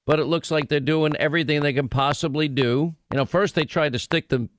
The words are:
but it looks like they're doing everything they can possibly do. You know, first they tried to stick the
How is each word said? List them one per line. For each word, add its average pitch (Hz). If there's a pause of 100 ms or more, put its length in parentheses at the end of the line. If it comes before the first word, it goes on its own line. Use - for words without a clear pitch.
but 151
it 143
looks 160
like 156
they're 147
doing 151
everything 147
they 147
can 131
possibly 143
do. 135 (160)
You 131
know, 139
first 190
they 156
tried 151
to 120
stick -
the 120